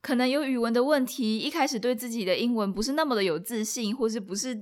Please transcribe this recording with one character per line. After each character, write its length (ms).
可 140
能 140
有 140
语 140
文 140
的 120
问 220
题， 340
一 100
开 180
始 120
对 160
自 140
己 140
的 140
英 160
文 180
不 100
是 120
那 100
么 120
的 80
有 160
自 240
信， 320
或 120
是 120
不 160
是 260